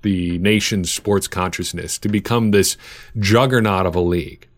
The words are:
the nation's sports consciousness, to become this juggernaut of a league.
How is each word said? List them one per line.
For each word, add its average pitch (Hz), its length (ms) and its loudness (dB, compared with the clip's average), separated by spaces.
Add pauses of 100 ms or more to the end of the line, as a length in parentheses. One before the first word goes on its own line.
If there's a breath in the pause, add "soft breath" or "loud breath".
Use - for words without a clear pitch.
the 90 340 -2
nation's 98 520 0
sports - 380 -2
consciousness, 90 720 -6
to - 80 -6
become 107 440 0
this 101 260 2 (420 loud breath)
juggernaut 107 680 2
of 87 100 -2
a 90 40 0
league. 87 480 -2 (100)